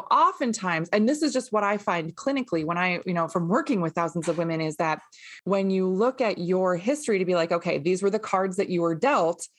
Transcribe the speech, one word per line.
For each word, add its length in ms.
oftentimes, 800
and 180
this 140
is 120
just 200
what 100
I 140
find 380
clinically 500
when 120
I, 280
you 80
know, 160
from 180
working 340
with 120
thousands 340
of 100
women, 240
is 160
that 240
when 240
you 180
look 340
at 160
your 400
history 420
to 60
be 100
like, 180
"Okay, 260
these 240
were 60
the 100
cards 380
that 120
you 120
were 140
dealt. 520